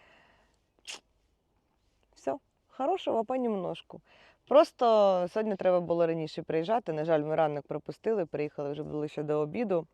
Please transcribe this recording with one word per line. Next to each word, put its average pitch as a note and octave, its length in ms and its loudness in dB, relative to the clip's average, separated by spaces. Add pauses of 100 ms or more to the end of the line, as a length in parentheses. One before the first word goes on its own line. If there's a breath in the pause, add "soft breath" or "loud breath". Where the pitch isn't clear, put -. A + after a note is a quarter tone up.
(2250 soft breath)
Все, C#4 220 -6 (320)
хорошого C4+ 560 -2
понемножку. G3+ 760 -6 (480 soft breath)
Просто C#4 380 6 (460)
сьогодні A3 240 -2
треба F3+ 240 2
було E3+ 260 0
раніше E3 360 -4
приїжджати. E3+ 500 -2
На D3+ 120 -2
жаль, D#3+ 160 4
ми D#3 160 -2
ранок D3+ 300 0
пропустили, E3 600 -4
приїхали D3 460 -6
вже D3+ 100 -8
ближче D3+ 400 -6
до D3+ 160 -2
обіду. F3 560 -2